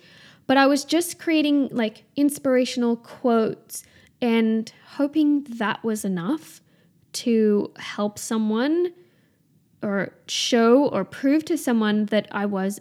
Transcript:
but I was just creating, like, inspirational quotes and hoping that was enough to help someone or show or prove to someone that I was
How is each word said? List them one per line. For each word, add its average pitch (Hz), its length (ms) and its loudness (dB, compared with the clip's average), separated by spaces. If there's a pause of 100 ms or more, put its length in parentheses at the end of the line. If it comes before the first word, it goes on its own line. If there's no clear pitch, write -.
(460)
but 262 100 2
I 269 100 6
was 285 200 2
just 339 320 -2
creating, 302 520 0
like, 220 340 -6 (120)
inspirational 254 800 0
quotes - 880 -2 (380)
and 226 500 0 (200)
hoping 294 520 0
that 226 400 -6
was 214 220 -4
enough 190 560 -4 (500)
to 214 640 2
help - 420 -8
someone 254 760 -2 (880)
or 196 320 -4 (140)
show 240 600 4
or 190 160 -2
prove 294 400 0
to 311 140 -4
someone 214 480 0
that 208 240 -2
I 202 160 -4
was 196 340 -4